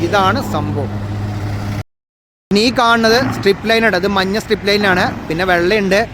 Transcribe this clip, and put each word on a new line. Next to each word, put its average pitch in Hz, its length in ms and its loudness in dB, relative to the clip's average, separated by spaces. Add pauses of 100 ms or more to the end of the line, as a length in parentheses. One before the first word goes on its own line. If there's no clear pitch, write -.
ഇതാണ് 196 340 2 (140)
സംഭവം. 151 360 -4 (1600)
ഇനി 202 160 4
ഈ - 20 4 (100)
കാണുന്നത് 233 380 4 (200)
സ്ട്രിപ്പ് 196 320 0
ലൈൻ 226 180 2
ആണ്, 196 140 2
അത് 185 60 -2 (100)
മഞ്ഞ 190 260 0
സ്ട്രിപ്പ് 196 260 -2
ലൈനാണ്, 202 360 2 (240)
പിന്നെ 165 220 -2
വെള്ളയുണ്ട്. 190 500 2 (140)